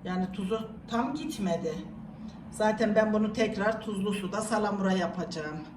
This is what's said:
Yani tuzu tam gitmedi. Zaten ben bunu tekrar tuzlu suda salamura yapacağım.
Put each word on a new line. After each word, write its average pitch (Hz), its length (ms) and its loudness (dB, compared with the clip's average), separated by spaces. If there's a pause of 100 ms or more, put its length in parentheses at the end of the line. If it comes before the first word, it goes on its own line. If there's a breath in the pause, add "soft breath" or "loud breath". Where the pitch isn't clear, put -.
Yani 185 280 -2
tuzu 214 380 -2 (200)
tam 262 240 0
gitmedi. 170 600 -2 (760 loud breath)
Zaten 214 440 2
ben 214 180 6
bunu 214 200 2
tekrar 220 480 2
tuzlu 202 320 -2
suda 190 280 -2
salamura 202 520 2
yapacağım. 160 680 -2 (180)